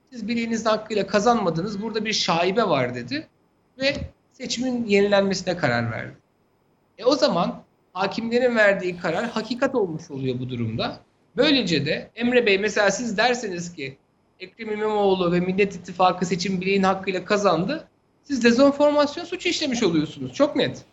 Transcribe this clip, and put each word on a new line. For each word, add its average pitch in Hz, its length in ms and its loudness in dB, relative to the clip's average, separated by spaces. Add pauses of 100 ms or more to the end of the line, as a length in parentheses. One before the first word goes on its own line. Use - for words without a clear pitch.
(120)
siz 233 160 -12
bileğinizin 233 420 -2
hakkıyla 214 380 -2
kazanmadınız, 202 760 0
burada 220 240 -6
bir 220 80 -4
şaibe 190 560 2
var." 127 260 0
dedi. 123 320 -8 (520)
Ve 269 140 0 (380)
seçimin 247 540 -4
yenilenmesine 196 720 2
karar 117 340 0
verdi. 64 220 -10 (840)
E 208 80 -6
o 277 100 4
zaman 226 480 0 (300)
hakimlerin 226 640 0
verdiği 190 420 2
karar 185 320 -4
hakikat 254 460 -4
olmuş 175 360 -4
oluyor 131 280 -4
bu 123 100 -8
durumda. 120 500 -6 (380)
Böylece 214 480 2
de 190 300 -6
Emre 240 300 2
Bey, 196 120 4
mesela 202 340 2
siz 208 260 -4
derseniz 214 580 -2
ki, 135 220 -12 (420)
"Ekrem 214 320 -12
İmamoğlu 202 600 2
ve 175 80 2
Millet 190 360 0
İttifakı 185 500 0
seçim 185 360 -2
bileğin 190 220 2
hakkıyla 190 420 0
kazandı." 196 640 0 (360)
Siz 254 200 -4
dezenformasyon 285 800 4
suçu 349 240 -4
işlemiş 262 340 -2
oluyorsunuz. 151 500 0
Çok 294 220 2
net. 123 380 -2